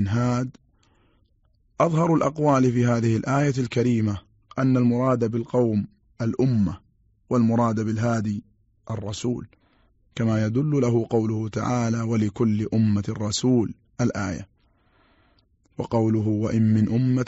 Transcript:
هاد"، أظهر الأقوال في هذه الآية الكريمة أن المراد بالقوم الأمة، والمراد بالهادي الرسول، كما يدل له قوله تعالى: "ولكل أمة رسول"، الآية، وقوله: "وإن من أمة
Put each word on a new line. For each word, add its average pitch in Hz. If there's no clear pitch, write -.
هاد"، 123
أظهر 165
الأقوال 139
في 120
هذه 117
الآية 139
الكريمة 117
أن 131
المراد 120
بالقوم 117
الأمة، 113
والمراد 113
بالهادي 110
الرسول، 110
كما 110
يدل 139
له 117
قوله 110
تعالى: 117
"ولكل 110
أمة 104
رسول"، 107
الآية، 101
وقوله: 110
"وإن 110
من 107
أمة 127